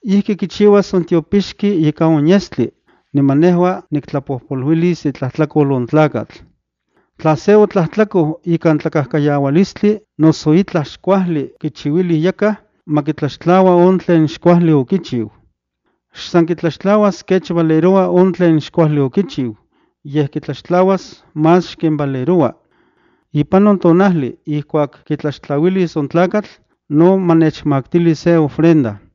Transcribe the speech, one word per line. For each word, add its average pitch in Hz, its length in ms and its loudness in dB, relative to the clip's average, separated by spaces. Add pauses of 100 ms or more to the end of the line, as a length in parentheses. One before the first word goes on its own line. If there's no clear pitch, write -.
Ihki 202 320 -2
kichiuas 202 580 2
on 175 100 0
tiopixki 180 840 -2
ika 160 180 -2
on 156 220 2
yestli, 180 440 0 (420)
niman 139 260 2
nehua 180 500 0
niktlapohpoluilis 147 1160 -4
itlahtlakol 143 680 -2
on 123 140 -2
tlakatl. 123 520 -2 (800)
Tla 156 180 0
se 208 200 2
otlahtlako 202 880 0
ika 165 300 0
n 151 40 0
tlakahkayaualistli, 151 1200 -2 (180)
noso 156 360 2
itlah 180 300 0
xkuajli 175 760 -4
kichiuili 160 640 -4
yakah, 202 320 -2 (300)
makitlaxtlaua 160 880 0
on 180 220 4
tlen 170 280 0
xkuajli 170 460 2
okichiu. 127 580 -2 (800)
Xsan - 340 0
kitlaxtlauas 190 800 -2
kech 185 300 -2
valeroa 170 540 2
on 180 240 2
tlen 170 260 2
xkuajli 151 420 0
okichiu, 131 560 -4 (480)
yeh 143 260 -4
kitlaxtlauas 180 920 -4 (120)
mas 165 420 0
xken 156 220 -2
valeroa. 139 540 -2 (800)
Ipan 185 340 0
on 202 120 2
tonahli, 175 680 0
ihkuak 147 600 -6
kitlaxtlauilis 156 880 -4
on 143 120 -4
tlakatl, 185 420 -2 (380)
no 175 300 4
manechmaktili 160 960 0
se 170 240 0
ofrenda. 151 600 0 (160)